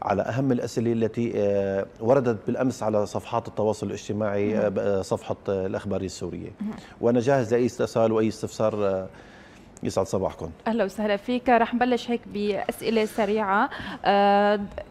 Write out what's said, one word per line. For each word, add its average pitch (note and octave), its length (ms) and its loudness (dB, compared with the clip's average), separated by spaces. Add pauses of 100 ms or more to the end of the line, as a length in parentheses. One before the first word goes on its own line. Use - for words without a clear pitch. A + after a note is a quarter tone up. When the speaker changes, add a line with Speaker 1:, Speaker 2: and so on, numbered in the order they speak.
Speaker 1:
على G2+ 200 0
أهم C3 300 0
الأسئلة A#2+ 420 0
التي، A2+ 420 -2
آه، G2 500 0 (140)
وردت A#2+ 380 2 (100)
بالأمس A#2+ 360 -2
على G#2+ 220 2
صفحات A#2 420 -4
التواصل G#2+ 400 -2
الاجتماعي، G#2 640 -2
Speaker 2:
مهم. G#2+ 80 0
Speaker 1:
آه، G#2+ 80 2
ب-، G2 100 -2
آه، G2+ 220 0
صفحة، G#2 340 -4 (140)
آه، F#2+ 180 0
الأخبارية G2 380 -4
السورية. F2 440 -8 (120)
Speaker 2:
مهم. G#3 100 -6 (300)
Speaker 1:
وأنا A#2+ 180 4
جاهز A#2+ 340 2
لأي B2 120 4
استفسار A2+ 480 2
وأي A2 140 4
استفسار. G#2 580 -2
آه، F#2+ 220 -2 (760)
يسعد G2 240 0
صباحكم. E2+ 420 -4 (180)
Speaker 2:
أهلا A3+ 160 0
وسهلا G3+ 340 -2
فيك. B3 320 -2
رح A#3 240 4
نبلش B3 380 0
هيك A#3 100 -2 (120)
بأسئلة G#3 720 0
سريعة. G#3+ 640 0 (360)
آه، G3+ 540 6 (320)